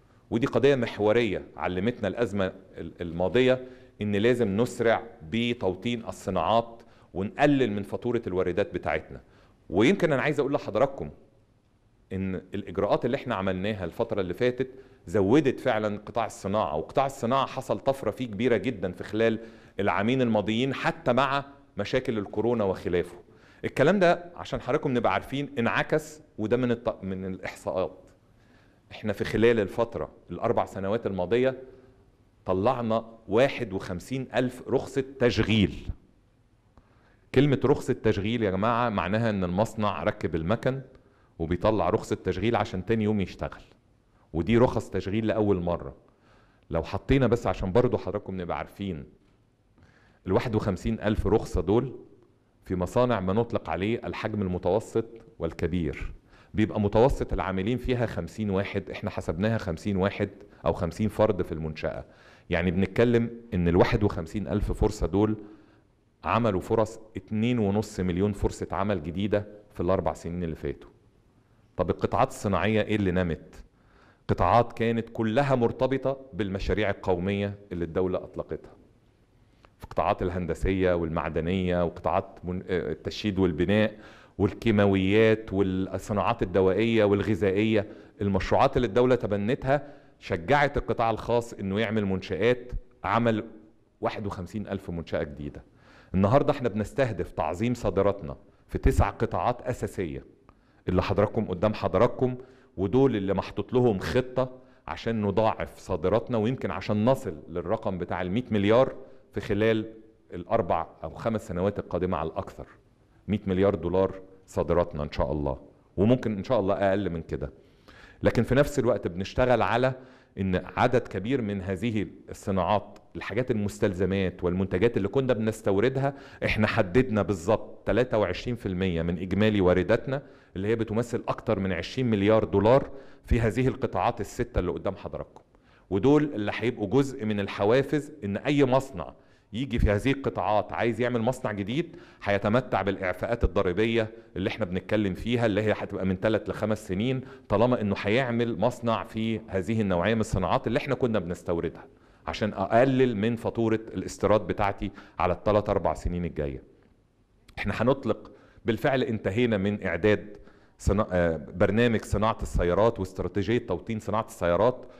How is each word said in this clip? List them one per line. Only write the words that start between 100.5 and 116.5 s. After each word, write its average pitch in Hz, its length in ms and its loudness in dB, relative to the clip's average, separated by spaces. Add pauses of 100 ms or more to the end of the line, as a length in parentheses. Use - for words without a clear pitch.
اللي 90 140 4
حضراتكم 104 420 2
قدام 95 300 0
حضراتكم، 120 600 2 (400)
ودول 113 400 4
اللي 95 180 0
محطوط - 380 -4
لهم 120 260 4
خطة 127 600 -2 (300)
عشان 110 340 -4
نضاعف 101 560 0
صادراتنا، 95 600 0
ويمكن 113 320 -2
عشان 104 340 -2
نصل 98 440 0
للرقم 87 500 -4
بتاع 87 240 -4
المية 95 280 -2
مليار 110 440 4 (380)
في 104 80 -6
خلال 110 520 0 (420)
الأربع 90 520 0 (180)
أو 80 60 -8
خمس 110 380 -4
سنوات 95 300 -2
القادمة 90 380 -2
على 80 120 -4
الأكثر. - 380 -10 (640)
مية 101 180 0
مليار 98 280 4
دولار 92 400 0 (320)
صادراتنا 82 560 0
إن 73 100 -6
شاء 69 200 -2
الله، 71 260 -2 (380)
وممكن 113 400 2
إن 95 80 -6
شاء 120 160 0